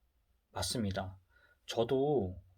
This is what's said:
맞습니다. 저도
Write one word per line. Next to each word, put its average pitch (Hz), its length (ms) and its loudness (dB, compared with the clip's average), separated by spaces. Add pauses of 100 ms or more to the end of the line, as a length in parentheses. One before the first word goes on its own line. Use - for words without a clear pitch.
(520)
맞습니다. 95 680 -2 (480)
저도 120 720 2 (200)